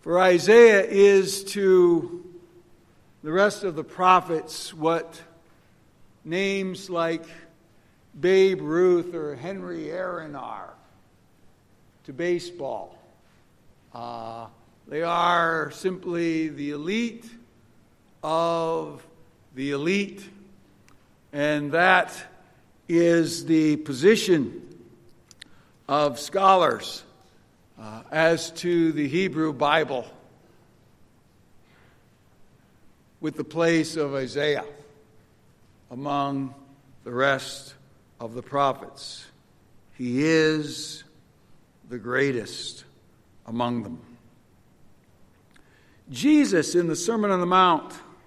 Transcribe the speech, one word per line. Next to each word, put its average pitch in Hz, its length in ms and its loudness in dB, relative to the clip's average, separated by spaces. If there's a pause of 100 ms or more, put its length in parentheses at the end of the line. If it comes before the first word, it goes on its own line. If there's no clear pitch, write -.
For 165 180 0
Isaiah 190 640 8
is 196 680 4
to 180 720 4 (960)
the 151 80 -8
rest 202 320 2
of 175 140 -6
the 156 80 -8
prophets 180 880 0
what 165 480 -2 (1040)
names 190 640 -6
like 165 380 -4 (920)
Babe 185 440 4
Ruth 175 520 2
or 151 200 -8
Henry 170 560 -12
Aaron 170 440 -10
are 113 380 -14 (1300)
to 139 100 -18
baseball. 147 840 -6 (920)
Uh, 117 540 -14 (420)
they 147 140 -6
are 170 720 0
simply 170 760 -4
the 143 220 -10
elite 214 580 -6 (960)
of 165 840 -4 (480)
the 135 180 -6
elite, 190 580 -4 (1040)
and 147 400 -2
that 180 440 2 (720)
is 170 580 2
the 156 300 2
position 156 840 2 (1300)
of 143 320 0
scholars 185 840 2 (760)
uh, 110 320 -16
as 165 420 0
to 170 400 0
the 147 140 -4
Hebrew 160 460 -2
Bible, 143 540 0 (3250)
with 151 160 -8
the 151 80 -6
place 160 520 0
of 143 180 -4
Isaiah 139 500 -4 (1300)
among 139 640 -6 (500)
the 123 80 -14
rest 131 600 -2 (440)
of 117 140 -14
the 123 80 -12
prophets, - 880 -4 (640)
he 123 320 -2
is 156 800 0 (840)
the 123 80 -10
greatest 123 840 -4 (600)
among 120 380 -4
them. 82 180 -12 (2000)
Jesus, 196 640 2
in 175 120 2
the 156 100 -2
Sermon 214 340 -2
on 185 100 0
the 175 60 -2
Mount 180 460 2 (340)